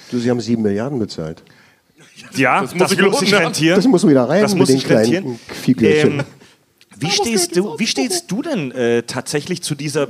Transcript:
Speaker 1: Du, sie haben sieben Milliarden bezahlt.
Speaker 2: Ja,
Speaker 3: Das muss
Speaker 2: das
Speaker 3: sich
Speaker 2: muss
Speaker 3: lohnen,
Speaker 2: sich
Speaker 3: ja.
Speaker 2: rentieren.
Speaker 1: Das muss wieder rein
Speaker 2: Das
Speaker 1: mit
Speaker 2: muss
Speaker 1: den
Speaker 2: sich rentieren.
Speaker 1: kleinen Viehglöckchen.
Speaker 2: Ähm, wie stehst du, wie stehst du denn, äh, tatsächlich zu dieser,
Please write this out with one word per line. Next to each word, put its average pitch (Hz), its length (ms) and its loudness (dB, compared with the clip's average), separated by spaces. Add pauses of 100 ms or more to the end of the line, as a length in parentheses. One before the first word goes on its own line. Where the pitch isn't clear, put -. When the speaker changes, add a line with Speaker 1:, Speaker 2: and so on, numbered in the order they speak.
(120)
Speaker 1:
Du, 123 80 -2
sie 117 100 0
haben 123 120 0
sieben 113 220 -2
Milliarden 113 360 -2
bezahlt. 82 440 -8 (880)
Speaker 2:
Ja, 135 280 2
Speaker 3:
Das 127 100 -6
muss - 80 -4
Speaker 2:
das 151 100 2
Speaker 3:
sich - 100 0
Speaker 2:
muss 196 60 4
Speaker 3:
lohnen, 208 140 2
Speaker 2:
sich 190 100 0
Speaker 3:
ja. 202 100 4
Speaker 2:
rentieren. 160 360 2
Speaker 1:
Das 202 120 4
muss 180 200 4
wieder 135 160 6
rein 156 180 2
Speaker 2:
Das 208 100 2
Speaker 1:
mit 180 80 0
Speaker 2:
muss - 100 4
Speaker 1:
den 131 100 4
Speaker 2:
sich - 100 -4
rentieren. 135 340 2
Speaker 1:
kleinen 120 160 -10 (220)
Viehglöckchen. 143 580 2
Speaker 2:
Ähm, - 60 -6 (720)
wie - 120 -4
stehst 349 440 -2
du, 440 220 -2
wie 233 80 -2
stehst 277 460 -4
du 214 100 -2
denn, 196 300 -6
äh, 117 320 0
tatsächlich 147 580 -6
zu - 140 -6
dieser, 143 340 -4